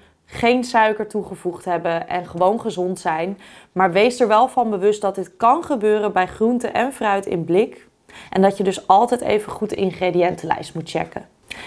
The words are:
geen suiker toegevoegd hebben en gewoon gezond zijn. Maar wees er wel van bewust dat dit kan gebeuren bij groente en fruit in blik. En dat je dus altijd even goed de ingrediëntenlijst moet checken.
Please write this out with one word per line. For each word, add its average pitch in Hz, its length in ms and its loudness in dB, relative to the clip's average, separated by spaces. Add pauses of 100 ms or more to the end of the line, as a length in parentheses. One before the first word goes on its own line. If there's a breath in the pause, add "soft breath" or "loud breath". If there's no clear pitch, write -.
(260 soft breath)
geen 247 380 0
suiker 214 440 0
toegevoegd 180 580 -8
hebben 170 420 -2
en 180 180 -6
gewoon 190 360 0
gezond 185 380 -4
zijn. 175 400 -4 (320 loud breath)
Maar 185 200 2
wees 220 280 4
er 240 80 4
wel 214 200 4
van 240 220 0
bewust 208 320 0
dat 196 140 -2
dit 190 220 -10
kan 262 260 2
gebeuren 214 480 0
bij 185 160 2
groente 240 400 0
en 254 260 -2
fruit 202 320 -2
in 170 200 -4
blik. - 420 0 (420 loud breath)
En 190 120 0
dat 196 160 4
je 202 60 -2
dus 190 240 -2
altijd 240 340 4
even 214 300 -2
goed 208 180 -6
de - 60 -6
ingrediëntenlijst 175 1000 -2
moet 160 140 -8
checken. - 380 -8 (400 loud breath)